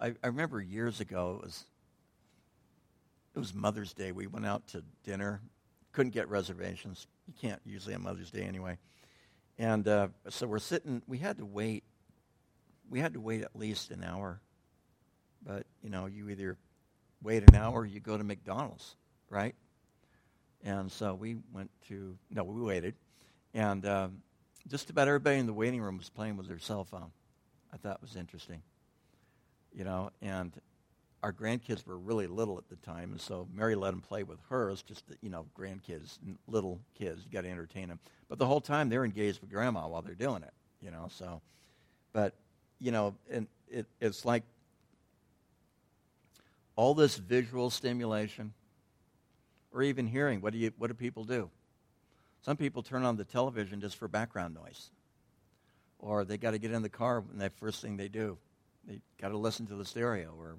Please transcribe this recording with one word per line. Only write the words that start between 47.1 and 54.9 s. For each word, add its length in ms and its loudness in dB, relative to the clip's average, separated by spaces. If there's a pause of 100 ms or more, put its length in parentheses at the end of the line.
visual 520 4
stimulation, 840 0 (1200)
or 100 2
even 240 4
hearing, 340 2
what 120 0
do 80 -2
you, 180 4
what 80 0
do 80 -4
people 300 -4
do? 260 0 (920)
Some 140 0
people 280 0
turn 180 0
on 140 4
the 80 -2
television 560 0
just 160 -4
for 100 -6
background 480 -2
noise. 360 -16 (1080)